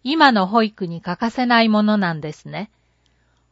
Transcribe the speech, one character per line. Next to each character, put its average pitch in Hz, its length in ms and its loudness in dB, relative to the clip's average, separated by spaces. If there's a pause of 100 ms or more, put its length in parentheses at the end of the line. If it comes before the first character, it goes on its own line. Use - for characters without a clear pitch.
今 285 300 2
の 196 140 2
保 220 160 2
育 208 240 -4
に 170 160 -8
欠 180 180 -8
か 226 100 -2
せ 254 140 -4
な 240 180 4
い 226 60 2
も 214 140 4
の 214 160 2
な 175 160 -2
ん 151 80 -10
で 151 100 -8
す - 160 -20
ね。 156 220 -10 (800)